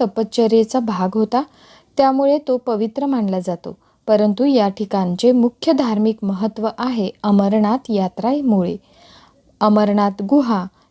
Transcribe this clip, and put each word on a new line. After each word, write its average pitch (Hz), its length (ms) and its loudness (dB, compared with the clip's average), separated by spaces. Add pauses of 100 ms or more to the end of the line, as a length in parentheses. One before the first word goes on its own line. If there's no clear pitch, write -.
तपश्चर्येचा 226 800 0
भाग 190 340 -2
होता, 220 300 -2 (540)
त्यामुळे 277 400 2 (100)
तो 254 100 0
पवित्र 226 480 -4
मानला 208 340 -2
जातो. 175 380 -8 (300)
परंतु 214 360 2
या 254 240 4
ठिकाणचे 196 640 0
मुख्य 247 420 0
धार्मिक 220 500 0
महत्त्व 214 540 -4
आहे 233 320 -4 (140)
अमरनाथ 208 680 2
यात्रेमुळे. 202 840 -2 (840)
अमरनाथ 208 640 2
गुहा, 233 420 0 (260)